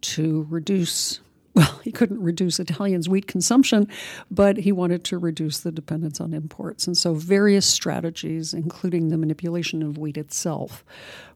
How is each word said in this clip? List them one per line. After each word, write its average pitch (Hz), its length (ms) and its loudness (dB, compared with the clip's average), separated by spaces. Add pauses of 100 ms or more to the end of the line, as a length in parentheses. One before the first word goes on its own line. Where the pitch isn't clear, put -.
to 156 460 -2
reduce, 170 720 -2 (340)
well, 165 280 6
he 226 80 -6
couldn't 208 300 0
reduce 175 380 0
Italians' 180 500 -2
wheat 196 180 0
consumption, 214 600 4 (440)
but 196 260 4
he 190 140 2
wanted 180 340 0
to 185 120 -4
reduce 160 420 -2
the 170 120 -6
dependence 156 500 -6
on 165 120 -6
imports. - 540 -8
And 175 80 0
so 170 200 2
various 196 500 4
strategies, 165 880 -2
including 170 560 -2
the 165 80 0
manipulation 160 640 -2
of 151 160 -4
wheat 151 180 -8
itself, - 720 -6 (500)